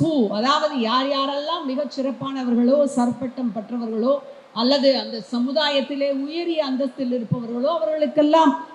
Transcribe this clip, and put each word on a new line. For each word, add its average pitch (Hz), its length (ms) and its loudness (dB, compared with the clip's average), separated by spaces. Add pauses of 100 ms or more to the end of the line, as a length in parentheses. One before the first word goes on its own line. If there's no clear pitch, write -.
who, 277 340 2
அதாவது 285 460 2
யார் 247 260 2
யாரெல்லாம் 285 580 -2
மிகச் 262 360 -4
சிறப்பானவர்களோ, 262 840 2
சற்பட்டம் 247 720 -2
பெற்றவர்களோ, 233 640 -2 (360)
அல்லது 262 440 4
அந்த 220 220 -8
சமுதாயத்திலே 277 920 -2
உயரிய 302 600 -2
அந்தஸ்தில் 262 420 -2
இருப்பவர்களோ, 240 540 -2
அவர்களுக்கெல்லாம் 311 1080 4